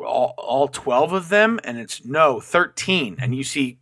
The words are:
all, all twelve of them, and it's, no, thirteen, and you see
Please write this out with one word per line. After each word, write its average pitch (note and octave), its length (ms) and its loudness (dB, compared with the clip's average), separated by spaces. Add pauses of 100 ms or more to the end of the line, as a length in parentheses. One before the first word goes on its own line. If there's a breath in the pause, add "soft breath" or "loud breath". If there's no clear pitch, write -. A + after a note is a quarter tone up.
all, B2 380 -2
all C#3 300 0
twelve C#3 440 0
of F#3 160 -2
them, G#3+ 360 4
and A#2+ 120 -8
it's, - 300 -12
no, C#3 340 4
thirteen, F3 800 0
and B2 140 -2
you C3 100 -4
see C3 380 -4